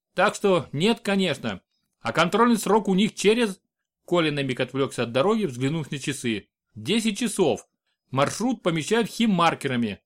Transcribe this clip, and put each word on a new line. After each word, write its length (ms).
"Так 200
что 380
нет, 280
конечно. 600
А 120
контрольный 460
срок 300
у 60
них 200
через..." 460
Коля 280
на 100
миг 180
отвлёкся 420
от 100
дороги, 320
взглянув 460
на 80
часы. 500
"Десять 440
часов. 480
Маршрут 520
помечают 460
химмаркерами. 960